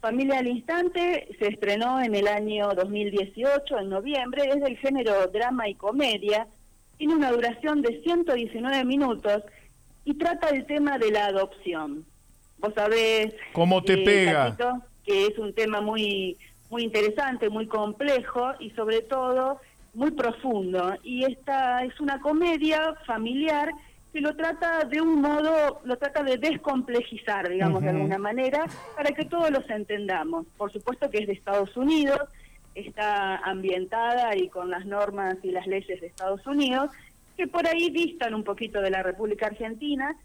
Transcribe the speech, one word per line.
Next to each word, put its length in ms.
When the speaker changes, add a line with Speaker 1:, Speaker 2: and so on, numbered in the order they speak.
Speaker 1:
Familia 380
al 80
Instante 800
se 100
estrenó 520
en 140
el 140
año 460
dos 160
mil 200
dieciocho, 680
en 100
noviembre. 600
Es 120
del 160
género 520
drama 400
y 60
comedia. 720
Tiene 160
una 180
duración 500
de 200
ciento 320
diecinueve 500
minutos 580
y 100
trata 360
el 160
tema 320
de 140
la 140
adopción. 760
Vos 160
sabés, 600
Speaker 2:
¿Cómo 300
te 120
Speaker 1:
eh, 100
Speaker 2:
pega? 400
Speaker 1:
Cachito, 260
que 220
es 120
un 140
tema 280
muy, 560
muy 140
interesante, 640
muy 180
complejo 960
y 100
sobre 320
todo 580
muy 180
profundo. 880
Y 220
esta 600
es 160
una 200
comedia 760
familiar 640
que 100
lo 120
trata 500
de 180
un 180
modo, 640
lo 140
trata 260
de 140
descomplejizar, 1120
digamos, 340
de 60
Speaker 2:
Ujú. 100
Speaker 1:
alguna 200
manera, 460
para 160
que 140
todos 240
los 200
entendamos. 760
Por 160
supuesto 380
que 80
es 80
de 80
Estados 420
Unidos, 420
está 600
ambientada 1000
y 120
con 220
las 160
normas 560
y 80
las 160
leyes 340
de 60
Estados 400
Unidos, 440
que 120
por 200
ahí 220
distan 440
un 100
poquito 360
de 100
la 120
República 440
Argentina 800